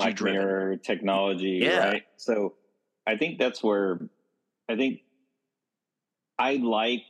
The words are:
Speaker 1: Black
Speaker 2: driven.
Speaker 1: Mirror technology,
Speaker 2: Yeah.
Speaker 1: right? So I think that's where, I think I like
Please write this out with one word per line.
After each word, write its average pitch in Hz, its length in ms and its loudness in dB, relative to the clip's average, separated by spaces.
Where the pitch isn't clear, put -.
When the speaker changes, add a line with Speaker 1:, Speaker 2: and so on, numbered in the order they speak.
Speaker 1:
Black - 100 0
Speaker 2:
driven. 98 260 0
Speaker 1:
Mirror 98 360 0
technology, 98 840 0
Speaker 2:
Yeah. 156 260 2
Speaker 1:
right? 104 180 -4
So 104 360 -2
I 107 100 0
think 160 220 -2
that's 123 260 -2
where, 98 340 2
I 117 80 -2
think 131 260 -2
I 131 160 2
like 117 560 0